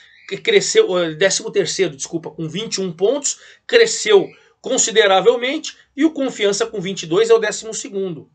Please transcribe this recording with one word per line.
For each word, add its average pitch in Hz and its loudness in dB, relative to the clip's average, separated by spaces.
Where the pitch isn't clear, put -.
que 190 -10
cresceu, 208 2
eh, 170 -2
décimo 190 0
terceiro, 175 -2
desculpa, 160 -10
com 160 -8
vinte 202 -8
e 190 -4
um 185 -4
pontos, 214 -2
cresceu 214 4
consideravelmente, 226 2
e 269 -2
o 320 4
Confiança 226 -2
com 220 -8
vinte 185 -8
e - -10
dois 196 2
é 226 8
o 226 6
décimo 208 -6
segundo. 196 -8